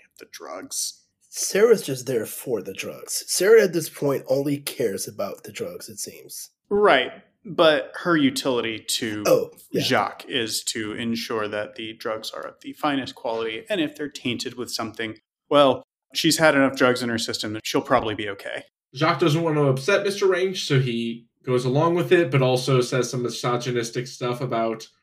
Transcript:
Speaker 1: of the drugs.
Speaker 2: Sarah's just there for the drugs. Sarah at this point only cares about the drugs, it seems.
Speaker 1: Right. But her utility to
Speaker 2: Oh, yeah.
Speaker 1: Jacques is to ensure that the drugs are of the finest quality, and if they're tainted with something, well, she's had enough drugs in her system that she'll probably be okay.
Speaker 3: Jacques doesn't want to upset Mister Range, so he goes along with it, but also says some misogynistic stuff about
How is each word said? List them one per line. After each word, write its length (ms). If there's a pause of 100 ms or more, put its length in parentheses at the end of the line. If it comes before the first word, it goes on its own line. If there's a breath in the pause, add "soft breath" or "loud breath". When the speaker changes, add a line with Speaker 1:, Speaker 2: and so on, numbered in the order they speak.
(120)
Speaker 1:
of 80
the 120
drugs. 720 (280)
Speaker 2:
Sarah's 520
just 260
there 180
for 360
the 120
drugs. 540
Sarah 360
at 100
this 160
point 380
only 300
cares 500
about 360
the 80
drugs, 380
it 100
seems. 500 (200)
Speaker 1:
Right. 420 (320)
But 520
her 220
utility 640
to 460
Speaker 2:
Oh, 260 (200)
yeah. 100
Speaker 1:
Jacques 460
is 380
to 280
ensure 540
that 280
the 180
drugs 380
are 140
of 160
the 120
finest 420
quality, 540
and 120
if 140
they're 140
tainted 460
with 140
something, 480 (320)
well, 340 (300)
she's 240
had 160
enough 220
drugs 260
in 80
her 80
system 360
that 120
she'll 160
probably 320
be 160
okay. 340 (300)
Speaker 3:
Jacques 280
doesn't 200
want 140
to 80
upset 400
Mister 240
Range, 360
so 160
he 460 (180)
goes 220
along 300
with 160
it, 180
but 140
also 380
says 280
some 140
misogynistic 840
stuff 360
about 460 (160)